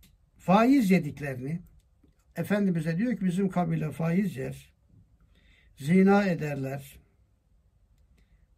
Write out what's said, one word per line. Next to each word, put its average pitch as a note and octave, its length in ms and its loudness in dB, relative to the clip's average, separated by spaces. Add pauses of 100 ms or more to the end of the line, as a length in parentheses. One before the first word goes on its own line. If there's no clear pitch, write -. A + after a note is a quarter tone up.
(380)
faiz A3 540 4
yediklerini, C#3+ 720 -2 (760)
Efendimiz'e E3+ 600 -2
diyor A#3 200 -2
ki, G3 80 -4
"Bizim F#3 240 0
kabile E3 420 -2
faiz E3+ 460 -2
yer, - 360 -12 (1040)
zina F#3+ 460 4
ederler. C#3+ 760 -6 (1600)